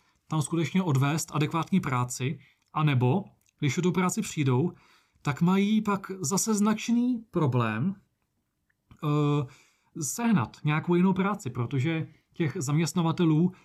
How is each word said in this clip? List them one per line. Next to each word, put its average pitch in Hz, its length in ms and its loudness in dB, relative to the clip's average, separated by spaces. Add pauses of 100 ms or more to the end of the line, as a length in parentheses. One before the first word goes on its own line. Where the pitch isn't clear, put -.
(280)
tam 156 140 0
skutečně 170 400 0
odvést 147 520 0
adekvátní 156 460 0
práci, 127 600 -4 (340)
anebo, 143 520 2 (340)
když 143 180 0
o 175 40 0
tu 180 100 2
práci 180 300 0
přijdou, 139 500 0 (500)
tak 143 200 -2
mají 202 400 2
pak 196 380 -4
zase 190 340 0
značný 226 800 0
problém, 127 640 0 (1080)
eh, 147 440 2 (540)
sehnat 196 640 0
nějakou 156 320 0
jinou 185 180 4
práci, 196 360 -4
protože 139 580 -4 (260)
těch 165 260 -4
zaměstnavatelů, 160 920 2 (140)